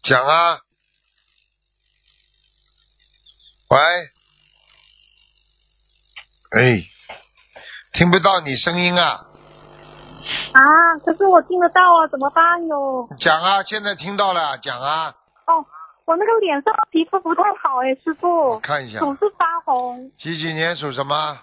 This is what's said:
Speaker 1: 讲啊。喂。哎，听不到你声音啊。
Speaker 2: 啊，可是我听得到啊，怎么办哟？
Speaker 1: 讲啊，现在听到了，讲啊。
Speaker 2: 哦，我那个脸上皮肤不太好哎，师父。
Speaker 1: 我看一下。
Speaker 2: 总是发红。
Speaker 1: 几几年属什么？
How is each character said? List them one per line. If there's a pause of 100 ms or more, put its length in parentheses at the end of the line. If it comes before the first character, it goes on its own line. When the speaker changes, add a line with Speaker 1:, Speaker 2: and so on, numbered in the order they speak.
Speaker 1:
讲
啊。 (3000)
喂。 (2750)
哎， (1080)
听
不
到
你
声
音
啊。 (1300)
Speaker 2:
啊，
可
是
我
听
得
到 (140)
啊，
怎
么
办
哟？
Speaker 1:
讲
啊，
现
在
听
到
了，
讲
啊。 (320)
Speaker 2:
哦， (400)
我
那
个
脸
上 (180)
皮
肤
不
太 (200)
好
哎，
师
父。
Speaker 1:
我
看
一
下。
Speaker 2:
总
是 (160)
发
红。
Speaker 1:
几
几
年
属
什
么？